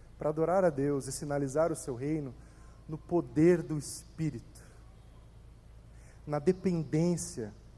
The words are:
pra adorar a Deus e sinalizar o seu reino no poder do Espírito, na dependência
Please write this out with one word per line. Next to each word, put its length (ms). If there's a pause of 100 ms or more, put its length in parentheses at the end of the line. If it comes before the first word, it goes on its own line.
(180)
pra 120
adorar 340
a 60
Deus 360
e 60
sinalizar 580
o 60
seu 180
reino 400 (540)
no 80
poder 640
do 140
Espírito, 880 (1600)
na 120
dependência 1120 (260)